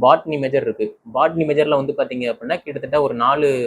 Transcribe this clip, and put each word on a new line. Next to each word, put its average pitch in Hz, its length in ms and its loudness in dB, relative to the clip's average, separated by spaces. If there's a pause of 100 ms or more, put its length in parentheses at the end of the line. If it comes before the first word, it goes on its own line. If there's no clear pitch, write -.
பாட்னி 151 380 4
மேஜர் 135 240 0
இருக்கு, 113 340 -4 (160)
பாட்னி 160 320 0
மேஜர்ல 147 300 2
வந்து 139 220 -2
பாத்தீங்க 127 240 -4
அப்படின்னா 120 360 -4
கிட்டத்தட்ட 139 440 -4
ஒரு 135 120 0
நாலு 135 340 2 (200)